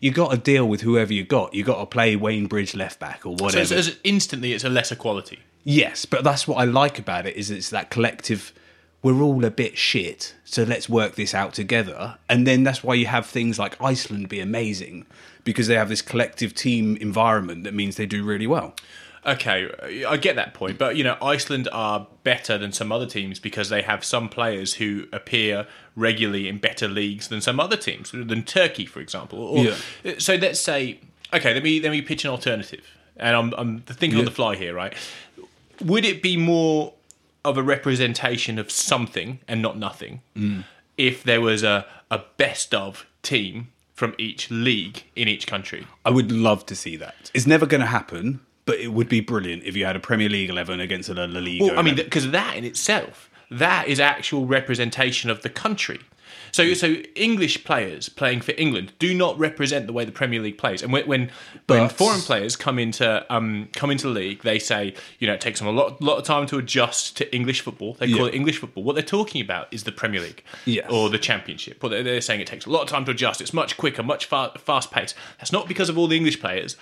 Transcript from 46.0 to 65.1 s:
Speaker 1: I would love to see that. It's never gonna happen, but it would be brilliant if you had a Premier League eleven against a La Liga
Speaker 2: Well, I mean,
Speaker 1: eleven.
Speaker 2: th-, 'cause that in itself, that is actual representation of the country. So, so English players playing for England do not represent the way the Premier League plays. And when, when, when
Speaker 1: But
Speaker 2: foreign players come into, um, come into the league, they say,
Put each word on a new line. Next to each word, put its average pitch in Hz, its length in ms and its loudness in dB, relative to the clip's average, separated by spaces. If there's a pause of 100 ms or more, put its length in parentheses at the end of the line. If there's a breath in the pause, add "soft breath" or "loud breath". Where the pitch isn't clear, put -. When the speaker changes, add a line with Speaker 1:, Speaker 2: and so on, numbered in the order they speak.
Speaker 1:
I 117 60 4
would 123 220 4
love 113 340 4
to 98 100 -10
see 82 200 -8
that. - 380 -16
It's 120 120 2
never 156 200 8
gonna 139 200 2
happen, 110 540 -2 (240)
but 117 160 0
it 117 80 -8
would 113 200 0
be 117 120 4
brilliant 95 440 -4
if 95 120 -6
you 98 80 0
had 95 120 0
a 95 40 -6
Premier 107 280 2
League 98 220 0
eleven 90 300 -4
against 92 280 -6
a 92 60 -6
La 90 120 -4
Liga 90 380 0
Speaker 2:
Well, 185 140 6
I 170 40 4
mean, 156 120 6
Speaker 1:
eleven. - 20 2
Speaker 2:
th-, 156 140 -2
'cause 135 220 0
that 208 240 0
in 117 80 -8
itself, - 640 -4 (200 soft breath)
that 165 360 2
is 139 140 2
actual 143 460 2
representation 127 840 0
of 110 120 -2
the 127 80 -4
country. - 500 -4 (520 loud breath)
So, 175 220 6
so 170 140 2 (260)
English 202 500 2
players 98 440 -2
playing 123 320 0
for - 160 -6
England 120 420 0
do 175 160 2
not 180 240 0
represent 143 480 0
the 117 60 -8
way 120 140 -2
the 110 60 -12
Premier 120 280 -2
League 104 160 -6
plays. 120 260 -2
And 123 80 -4
when, 143 160 2
when, 135 140 2
when 123 100 -2 (360 loud breath)
Speaker 1:
But 120 260 6
Speaker 2:
foreign 202 280 4
players 113 360 0
come 131 220 0
into, 113 540 2
um, 107 420 0
come 143 160 -2
into 135 180 0
the 120 60 -2
league, 98 280 -4
they 110 160 2
say, 104 360 -2 (240 loud breath)